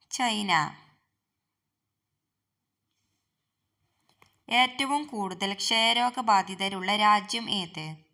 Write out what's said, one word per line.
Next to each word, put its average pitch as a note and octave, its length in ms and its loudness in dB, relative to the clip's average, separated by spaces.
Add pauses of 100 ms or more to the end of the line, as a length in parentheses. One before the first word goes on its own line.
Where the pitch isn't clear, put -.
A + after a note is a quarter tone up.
(120)
ചൈന. G#3+ 400 -2 (4000)
ഏറ്റവും C4 580 0
കൂടുതൽ G3 460 -4
ക്ഷയരോഗബാധിതരുള്ള G3+ 1400 0
രാജ്യം G#3 540 2
ഏത്? D#3+ 640 -6